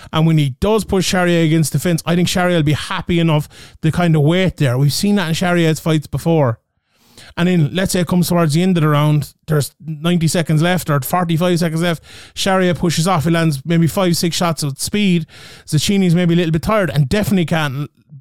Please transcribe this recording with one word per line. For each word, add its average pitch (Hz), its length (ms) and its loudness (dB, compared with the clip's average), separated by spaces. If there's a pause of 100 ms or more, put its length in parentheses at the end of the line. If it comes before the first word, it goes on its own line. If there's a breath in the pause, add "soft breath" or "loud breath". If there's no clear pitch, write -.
(140 loud breath)
And 160 140 2
when 160 100 2
he 143 220 0
does 208 240 0
push 190 220 -2
Sharia 175 380 2
against 160 300 0
the 147 60 -2
fence, 170 260 -2
I 170 100 0
think 175 120 2
Sharia 180 300 0
will 156 60 2
be 151 100 0
happy 175 460 -4
enough 156 280 0 (340 loud breath)
to 156 100 0
kind 170 240 2
of 151 60 2
wait 175 360 0
there. 127 200 0
We've 143 140 2
seen 202 240 0
that 170 140 -2
in 165 40 -2
Sharia's 170 460 0
fights 156 280 -2
before. 143 520 0 (800 loud breath)
And 170 100 0
then, 160 260 2
let's 147 200 0
say 180 80 0
it 170 60 0
comes 180 200 2
towards 170 260 2
the 170 80 2
end 185 160 2
of 160 40 0
the 156 80 2
round, 147 440 2 (140)
there's 151 320 -2
ninety 160 480 -2
seconds 160 340 0
left 175 280 0
or 143 100 0
forty-five 175 600 0
seconds 165 220 -2
left. 170 220 -2 (320 loud breath)
Sharia 190 400 0
pushes 165 320 -2
off. 175 160 2
He 165 60 0
lands 165 360 0
maybe 165 220 2
five, 180 300 0
six 170 180 -2
shots 170 280 -2
with 139 160 -6
speed. 185 480 -2 (380 loud breath)
Zucchini's 185 480 0
maybe 170 200 2
a 165 40 2
little 170 140 0
bit 160 100 -2
tired 208 280 -2
and 135 180 -2
definitely 190 380 0
can't, 147 440 -4 (320)